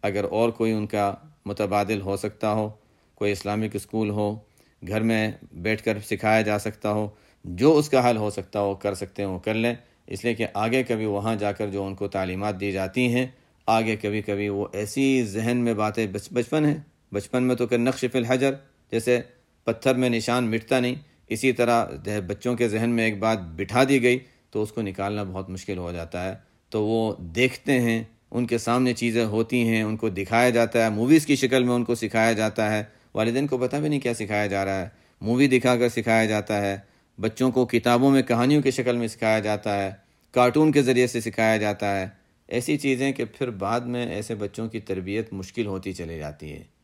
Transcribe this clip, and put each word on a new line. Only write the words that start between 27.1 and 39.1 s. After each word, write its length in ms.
دیکھتے 460
ہیں، 220
ان 160
کے 120
سامنے 360
چیزیں 300
ہوتی 440
ہیں، 140
ان 140
کو 120
دکھایا 420
جاتا 340
ہے، 60
movies 360
کی 100
شکل 280
میں 100
ان 100
کو 100
سکھایا 380
جاتا 440
ہے، 60
والدین 320
کو 120
پتہ 180
بھی 120
نہیں 120
کیا 140
سکھایا 320
جا 180
رہا 160
ہے، 80
movie 260
دکھا 300
کر 120
سکھایا 360
جاتا 380
ہے، 140
بچوں 320
کو 160
کتابوں 440
میں 120
کہانیوں 400
کی 80
شکل 260
میں 120
سکھایا 300